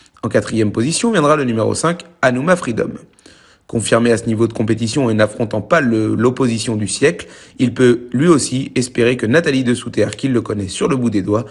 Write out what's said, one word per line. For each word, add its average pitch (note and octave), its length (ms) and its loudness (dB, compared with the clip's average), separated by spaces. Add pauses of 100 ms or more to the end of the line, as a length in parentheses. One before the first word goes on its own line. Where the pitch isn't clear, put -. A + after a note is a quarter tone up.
(220)
En A2+ 60 -4
quatrième A2 420 0
position D#3+ 400 -2
viendra D#3 240 2
le D3+ 80 0
numéro A2 320 0
cinq, E3+ 300 -2 (180)
Anouma C3 320 2
Freedom. - 380 -4 (760)
Confirmé A#2 460 2
à A2 40 2
ce G2+ 100 -4
niveau A2+ 200 0
de A2+ 60 -2
compétition A2+ 580 -2
et A2 40 0
n'affrontant G#2+ 460 0
pas E3 200 0
le, A2 340 0
l'opposition A#2 600 0
du G#2+ 100 -4
siècle, E3 400 0 (320)
il A#2+ 160 0
peut B2 380 2
lui D3 160 2
aussi C3 480 2
espérer B2 400 0
que A#2+ 100 -4
Nathalie C3+ 380 2
de A#2+ 100 2
Souter, A2+ 420 -2
qui C3+ 120 -4
le A#2+ 120 2
connaît G2+ 280 -6
sur - 200 -2
le C#3 80 0
bout A#2+ 140 0
des G2+ 120 0
doigts, G#2 280 0